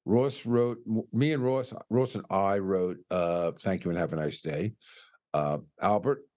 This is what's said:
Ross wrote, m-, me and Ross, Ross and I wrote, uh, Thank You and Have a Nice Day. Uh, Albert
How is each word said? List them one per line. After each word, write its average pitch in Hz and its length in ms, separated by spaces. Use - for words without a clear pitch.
Ross 123 400
wrote, 120 340
m-, 110 140
me 143 200
and 131 120
Ross, 131 280
Ross 123 260
and 95 140
I 98 280
wrote, 92 400
uh, 87 500
Thank 92 240
You 87 60
and 85 80
Have 78 140
a 80 40
Nice 76 240
Day. 78 340
Uh, 76 260
Albert 104 420